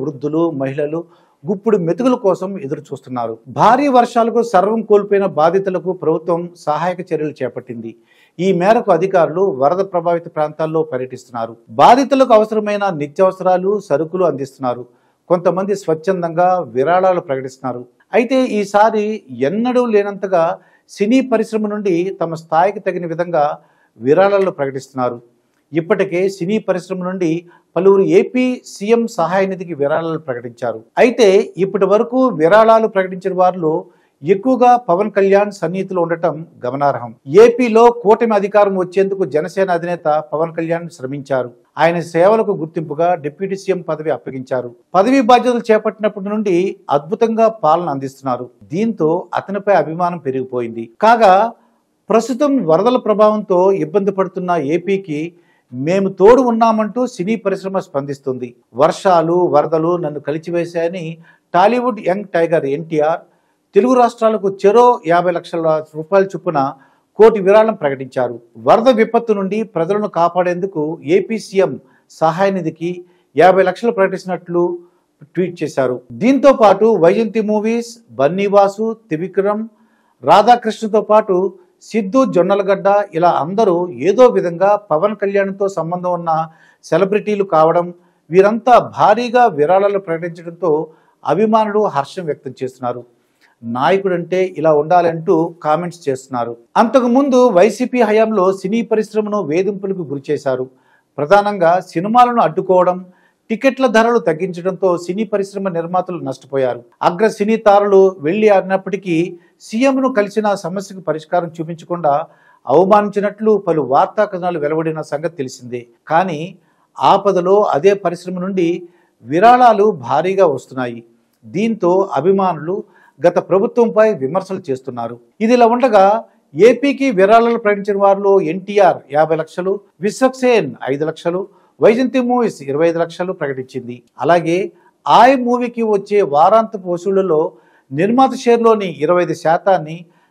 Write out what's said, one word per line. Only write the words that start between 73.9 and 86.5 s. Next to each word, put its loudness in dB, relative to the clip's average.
ప్రకటించినట్లు -2
ట్వీట్ -4
చేశారు. -2
దీంతో 4
పాటు 4
వైజయంతి 2
మూవీస్, -2
బన్నీవాసు, 2
త్రివిక్రమ్, -4
రాధాకృష్ణతో 2
పాటు 2
సిద్ధు, -2
జొన్నలగడ్డ 0
ఇలా 4
అందరూ 0
ఏదో 4
విధంగా 0
పవన్ 0
కళ్యాణ్తో -4
సంబంధం -6
ఉన్న -6